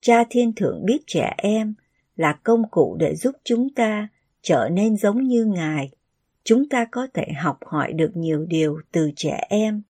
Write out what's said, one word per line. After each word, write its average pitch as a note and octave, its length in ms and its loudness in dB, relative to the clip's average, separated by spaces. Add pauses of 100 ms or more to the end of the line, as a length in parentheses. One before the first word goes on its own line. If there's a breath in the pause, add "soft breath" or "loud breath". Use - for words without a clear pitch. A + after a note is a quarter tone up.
Cha A#3 300 4
Thiên A#3+ 220 2
Thượng D#3 320 -4
biết A3+ 220 2
trẻ - 300 -2
em G#3+ 380 -2 (420)
là D3+ 280 0
công A#3 260 4
cụ A#2 300 2
để D#3 140 0
giúp C4 200 -2 (100)
chúng A#3+ 300 0
ta G#3+ 340 -2 (340)
trở B2 300 2
nên G#3 240 2
giống G#3 260 0
như B3 220 2
Ngài. D#3 460 -2 (540)
Chúng C4 240 4
ta B3 220 0
có B3+ 240 -6
thể - 120 -2 (100)
học C#3+ 300 -2
hỏi D3+ 260 -4
được D#3+ 220 0
nhiều D#3+ 320 -2
điều D#3 340 0 (120)
từ D#3 240 0
trẻ - 320 -4
em. G#3+ 340 0 (140)